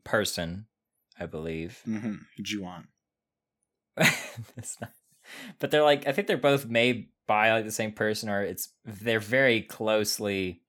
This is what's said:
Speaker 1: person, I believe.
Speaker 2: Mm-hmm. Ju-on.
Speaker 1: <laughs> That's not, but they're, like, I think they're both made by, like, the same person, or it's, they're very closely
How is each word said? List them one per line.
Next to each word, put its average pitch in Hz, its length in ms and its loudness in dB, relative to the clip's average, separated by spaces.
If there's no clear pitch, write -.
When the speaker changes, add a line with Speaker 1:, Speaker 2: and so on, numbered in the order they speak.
Speaker 1:
person, 92 640 -2
I 92 80 -8
believe. 82 640 -8
Speaker 2:
Mm-hmm. 107 260 -6
Ju-on. 95 460 -10
Speaker 1:
<laughs> - 440 -20
That's - 840 -2
not, 110 100 -10
but - 120 -4
they're, 151 120 4
like, 147 240 4
I 143 60 2
think 202 140 -2
they're 190 100 2
both 139 300 2
made 117 420 2
by, 110 260 4
like, 113 140 2
the 107 60 -8
same 107 200 -4
person, 107 380 -2
or 101 120 0
it's, 92 280 -6
they're 110 340 -2
very 117 400 4
closely 104 1080 -2